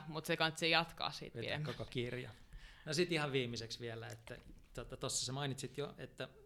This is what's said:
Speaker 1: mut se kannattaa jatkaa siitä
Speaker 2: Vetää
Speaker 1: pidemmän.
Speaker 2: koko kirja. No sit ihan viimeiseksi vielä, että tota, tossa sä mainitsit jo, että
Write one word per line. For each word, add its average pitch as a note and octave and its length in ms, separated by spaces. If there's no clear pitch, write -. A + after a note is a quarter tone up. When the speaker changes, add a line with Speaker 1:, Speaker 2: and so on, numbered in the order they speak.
Speaker 1:
mut D#3 180
se E3 120
kannattaa E3 320
jatkaa E3 420
siitä - 260
Speaker 2:
Vetää A#2 100
Speaker 1:
pidemmän. C#3+ 180
Speaker 2:
koko A2+ 140
kirja. B2 400
No D#3 80
sit F3 180
ihan D3+ 200
viimeiseksi A#2 480
vielä, A2+ 280
että A#2 300
tota, B2 240
tossa - 280
sä B2+ 60
mainitsit C3+ 460
jo, C#3+ 200
että - 320